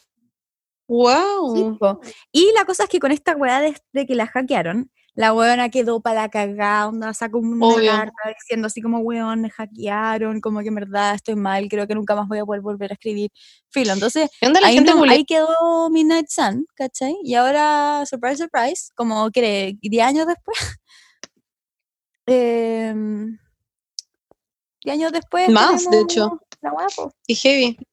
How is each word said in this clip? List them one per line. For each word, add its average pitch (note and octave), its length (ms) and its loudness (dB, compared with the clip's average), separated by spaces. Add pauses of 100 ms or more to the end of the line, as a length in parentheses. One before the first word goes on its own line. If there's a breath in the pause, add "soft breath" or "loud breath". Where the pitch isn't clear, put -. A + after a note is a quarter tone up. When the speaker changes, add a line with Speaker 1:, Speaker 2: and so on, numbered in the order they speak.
(880)
Speaker 1:
Guau. B3+ 680 2
Speaker 2:
Sí, A3 240 -2
po. G3 200 0 (320 loud breath)
Y F#4 240 6
la G4+ 100 4
cosa F#4+ 180 -2
es F#4+ 60 -4
que F4 100 0
con C4+ 120 0
esta D4+ 240 0
weá C4+ 260 0
de, D4+ 140 0 (180)
de C#4 140 -2
que B3+ 80 -2
la A3+ 100 0
hackearon, A#3+ 640 -2 (240)
la A3 200 2
weona A#3+ 360 2
quedó A#3 320 0
pa' A3+ 120 -2
la G#3+ 160 -2
cagá, G#3 580 -2
onda, A3 260 -6
sacó A3 260 -6
una A3+ 280 0
Speaker 1:
Obvio. A3+ 240 4
Speaker 2:
carta G#3+ 220 -2 (260)
diciendo A3+ 280 -4
así A3 140 -12
como, A#3 180 -2
"Weón, A3+ 420 -4
me A3+ 80 -6
hackearon, A3 920 -6
como G#3+ 200 -4
que G#3 80 -8
en G#3+ 60 -6
verdad G3+ 380 -2
estoy G#3+ 220 -6
mal, G3 340 -2
creo G#3 180 -4
que G#3+ 80 -4
nunca G#3 200 -2
más G#3 120 -4
voy G#3+ 120 -6
a G#3 60 -6
poder G3+ 160 -6
volver G3+ 300 -8
a - 20 -12
escribir". G#3 360 -6 (400 soft breath)
Filo, A3+ 240 0
entonces, A#3+ 360 0 (100)
Speaker 1:
¿Qué A#3 80 2
onda E4+ 140 6
la G4+ 60 6
Speaker 2:
ahí A#3 80 6
Speaker 1:
gente D4+ 160 6
Speaker 2:
no, D#4+ 60 6
Speaker 1:
bulea? C4+ 180 6
Speaker 2:
ahí D4 100 4
quedó E4 680 2
Midnight D#4+ 380 2
Sun, B3 440 -2
¿cachai? C4+ 500 -6
Y B3 120 -4
ahora, D4 720 2
surprise, B3+ 300 -4
surprise, D4+ 580 -4
como A3 340 -2
que G3+ 520 0
diez A3+ 240 0
años D4+ 200 2
después, F4 320 -6
<laughs> - 220 -8 (1500 soft breath)
Em, A3+ 1080 -2 (1400)
diez C#4+ 100 -4
años D#4+ 180 -2
después F4 380 0
Speaker 1:
Más, E4 360 4
de - 40 -2
Speaker 2:
tenemos E4+ 240 4
Speaker 1:
hecho. C4+ 280 -2 (200)
Speaker 2:
la D4 120 -6
weá, E4 220 -4
po. - 160 -10 (140)
Speaker 1:
Y A#3 100 -2
heavy. C4 420 2 (160)